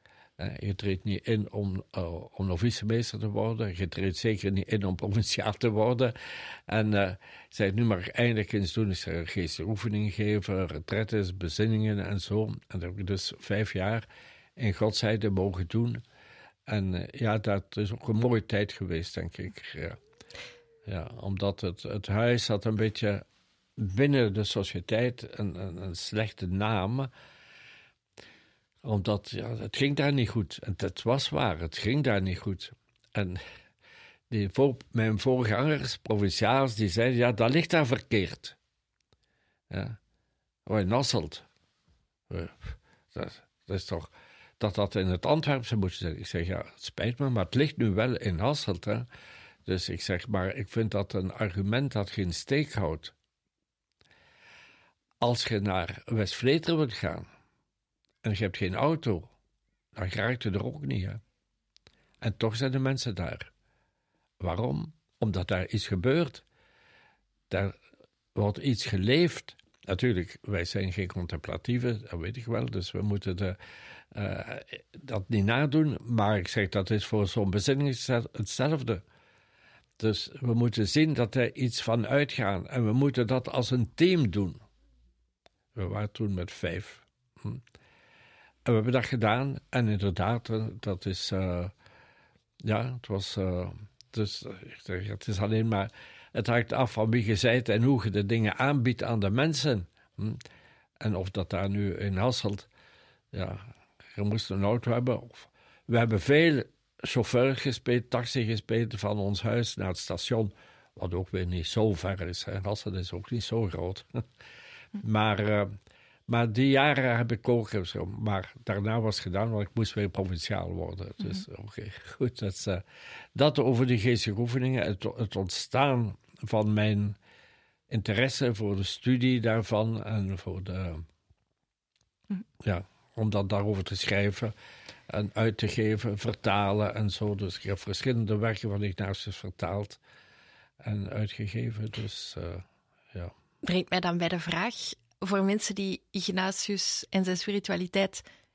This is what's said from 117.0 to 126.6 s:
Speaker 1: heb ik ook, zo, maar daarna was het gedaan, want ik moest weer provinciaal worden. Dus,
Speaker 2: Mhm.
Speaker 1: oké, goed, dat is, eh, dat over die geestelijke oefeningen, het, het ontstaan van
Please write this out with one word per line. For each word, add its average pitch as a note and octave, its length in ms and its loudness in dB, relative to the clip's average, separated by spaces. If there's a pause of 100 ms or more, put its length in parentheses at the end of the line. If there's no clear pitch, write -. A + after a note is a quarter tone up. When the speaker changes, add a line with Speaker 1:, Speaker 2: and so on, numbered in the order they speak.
Speaker 1:
heb A#2 160 0
ik A2 160 -2
ook, A#2 220 2 (120)
zo, F2 240 -6
maar G#2 460 -2 (100)
daarna G#2+ 380 0
was A2 140 2
het - 100 -6
gedaan, G2 260 0
want G#2 120 0
ik - 120 -6
moest A2 200 0
weer G#2 140 0
provinciaal F2+ 640 -4
worden. F2 460 -6
Dus, F#3+ 300 -6
Speaker 2:
Mhm. - 140 -14
Speaker 1:
oké, G#2 300 -12 (260)
goed, B2+ 220 -2
dat G2 140 -2
is, - 140 -12
eh, F#2 140 0 (520)
dat D3 260 4
over B2+ 280 4
die B2 120 4
geestelijke A2+ 440 2
oefeningen, B2+ 440 0
het, G2+ 160 -2 (140)
het A2 200 -4
ontstaan A#2+ 800 0 (180)
van G#2+ 380 2